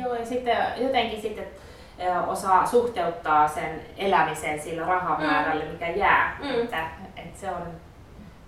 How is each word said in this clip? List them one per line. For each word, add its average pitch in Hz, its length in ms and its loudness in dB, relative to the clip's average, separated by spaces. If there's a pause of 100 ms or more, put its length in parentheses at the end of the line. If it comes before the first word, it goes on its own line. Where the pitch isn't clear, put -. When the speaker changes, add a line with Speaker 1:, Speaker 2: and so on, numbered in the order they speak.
Speaker 1:
joo, 247 80 -2
ja 233 100 -4
sitten 247 320 2 (200)
jotenkin 226 440 0
sitten, 208 240 -6 (540)
e, 180 120 0 (160)
osaa 185 380 4
suhteuttaa 170 800 2
sen 165 340 -4 (160)
elämisen 156 640 2
sillä 165 240 -6
rahamäärällä, 156 800 0
Speaker 2:
Mm. 170 60 -8
Speaker 1:
mikä 170 180 -6
jää. - 540 2
Speaker 2:
Mm. 240 200 0
Speaker 1:
Että, - 240 -4 (300)
et 170 200 -14
se 196 120 -10
on 175 120 -6 (880)